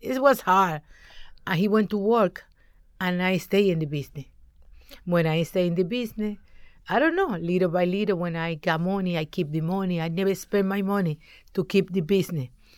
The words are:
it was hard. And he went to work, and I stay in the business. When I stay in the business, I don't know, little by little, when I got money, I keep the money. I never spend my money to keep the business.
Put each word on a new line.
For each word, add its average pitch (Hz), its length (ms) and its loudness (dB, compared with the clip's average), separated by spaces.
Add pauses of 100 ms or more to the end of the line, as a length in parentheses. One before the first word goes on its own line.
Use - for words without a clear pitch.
it 254 200 -4
was 269 200 6
hard. 185 400 2 (640)
And 175 140 0
he 208 80 2
went 208 240 2
to 214 60 -2
work, 208 480 0 (540)
and 180 220 -2
I 185 160 2
stay 196 320 2
in 165 100 2
the 156 60 -2
business. 143 400 -8 (800)
When 175 220 2
I 160 160 0
stay 180 240 0
in 170 80 -2
the 185 80 2
business, 214 540 -6 (520)
I 220 100 2
don't 320 160 2
know, 349 240 0
little 180 300 2
by 180 160 0
little, 196 320 0
when 170 180 -4
I 165 200 -4
got 160 240 0
money, 185 380 -2
I 160 80 -2
keep 151 260 -4
the 156 100 -2
money. 180 400 -2
I 160 60 -2
never 190 280 0
spend 196 340 0
my 202 120 -2
money 190 380 0 (340)
to 185 120 0
keep - 260 2
the 185 100 0
business. 165 460 0 (300)